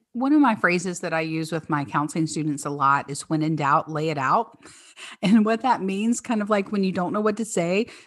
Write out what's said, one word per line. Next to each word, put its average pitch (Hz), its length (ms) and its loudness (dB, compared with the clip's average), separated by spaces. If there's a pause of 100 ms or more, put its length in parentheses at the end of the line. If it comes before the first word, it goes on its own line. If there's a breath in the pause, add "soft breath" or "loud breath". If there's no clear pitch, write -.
(120)
one 262 200 0
of 302 80 6
my 233 160 6
phrases 175 440 0
that 165 140 -6
I 160 60 0
use 160 320 -4
with 165 180 -4
my 147 140 0
counseling 156 420 -2
students 151 400 -4
a 147 40 -6
lot 139 380 0
is, 143 140 -10
"When 156 200 -2
in 160 120 0
doubt, 151 360 2
lay 156 200 -2
it 147 80 -4
out." 165 460 0
<laughs> - 40 -20 (540 loud breath)
And 214 220 6
what 220 180 0
that 240 200 0
means, 202 380 0
kind 220 200 -2
of 208 100 -2
like 202 200 0
when 202 140 0
you 190 80 0
don't 180 200 -2
know 208 80 -2
what 214 180 0
to 226 60 -4
say, 190 440 -2 (180 loud breath)